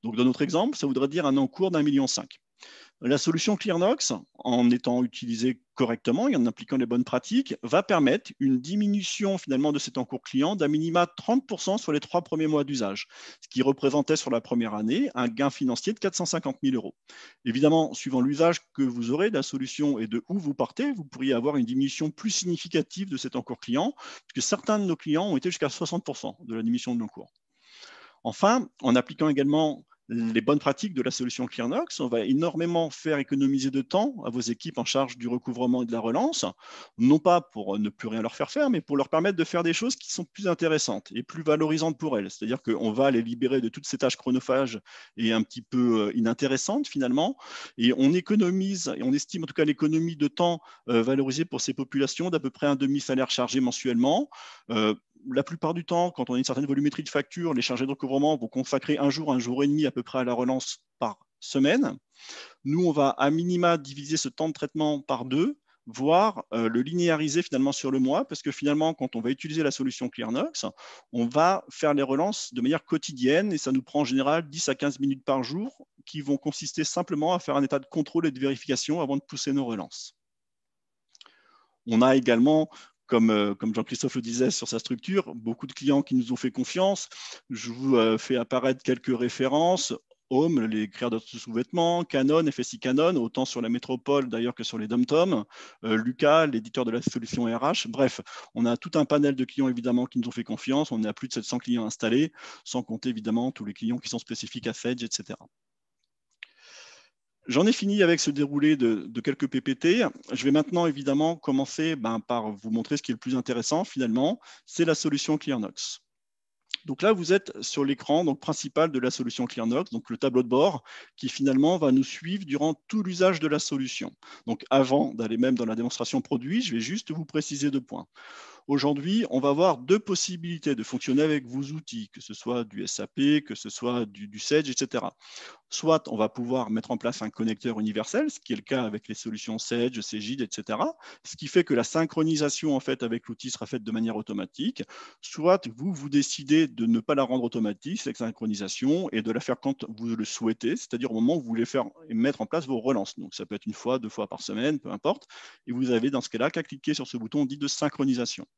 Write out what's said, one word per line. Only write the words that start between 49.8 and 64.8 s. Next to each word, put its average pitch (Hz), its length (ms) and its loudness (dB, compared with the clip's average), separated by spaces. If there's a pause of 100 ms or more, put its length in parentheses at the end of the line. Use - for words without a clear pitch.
de 147 100 2
temps, 170 320 2 (300)
euh, 117 120 6
valorisée 135 440 2
pour 143 160 -6
ces 139 120 -4
populations 139 560 -2
d'à 165 120 0
peu 135 80 -4
près - 180 -2
un 143 80 4
demi-salaire 135 560 0
chargé 131 300 0
mensuellement. 127 680 2 (420)
Euh, 107 240 2 (340)
la 131 140 0
plupart 165 300 -4
du 175 100 -4
temps, 175 280 0
quand 131 180 -6
on 127 60 -2
a - 20 2
une 131 80 0
certaine 135 200 -2
volumétrie 143 380 0
de 151 60 -10
factures, 160 440 -2
les 127 80 0
chargés 123 240 -2
de 131 40 -6
recouvrement 139 480 0
vont 117 100 -6
consacrer 131 500 -2
un 143 120 2
jour, 147 240 -2
un 127 60 2
jour 123 260 0
et - 20 2
demi 151 180 2
à 127 60 0
peu 123 100 -4
près 131 180 -4
à 127 40 0
la 123 80 0
relance 127 540 -2 (120)
par 110 220 -4 (220)
semaine. 160 560 2 (680)
Nous, 160 220 2
on 165 80 4
va 139 160 4
à 139 200 2
minima 170 480 2
diviser 143 380 -6
ce 147 140 -2
temps 160 180 -4
de 156 60 -4
traitement 151 480 -2